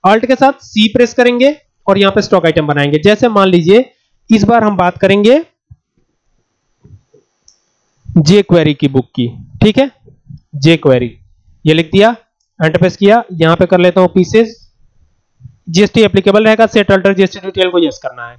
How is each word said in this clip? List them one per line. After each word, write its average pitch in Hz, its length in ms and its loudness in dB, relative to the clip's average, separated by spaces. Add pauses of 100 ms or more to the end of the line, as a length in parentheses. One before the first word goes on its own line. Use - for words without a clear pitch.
Alt 220 220 0
के 262 100 0
साथ 269 300 0
C 214 240 -2
press 233 240 -2
करेंगे 247 420 0 (300)
और 196 120 0
यहां 196 140 0
पे 202 100 -2
stock 180 240 -2
item 160 200 -2
बनाएंगे। 143 340 -2
जैसे 214 300 0
मान 196 180 0
लीजिए, 185 360 2 (460)
इस 208 140 2
बार 226 200 0
हम 208 120 -2
बात 180 220 -4
करेंगे 208 440 2 (2750)
jQuery 165 680 0
की 143 140 -4
book 135 220 -2
की, 120 180 -6 (320)
ठीक 214 180 2
है, 269 120 -2 (680)
jQuery, 135 500 0 (560)
ये 156 100 2
लिख 160 180 -4
दिया, 220 240 2 (440)
एंटर 156 180 -2
प्रेस 180 180 0
किया, 214 260 2 (120)
यहां 165 220 0
पे 185 100 0
कर 180 140 0
लेता 180 200 2
हूं 180 100 2
pieces। 214 460 0 (1120)
जीएसटी 208 340 0
applicable 202 420 0
रहेगा, 220 240 2
set 202 240 -2
alter 196 220 0
जीएसटी 190 260 -2
detail 185 300 -4
को 175 100 -2
यस 151 200 -4
करना 123 280 -16
है। 120 100 -20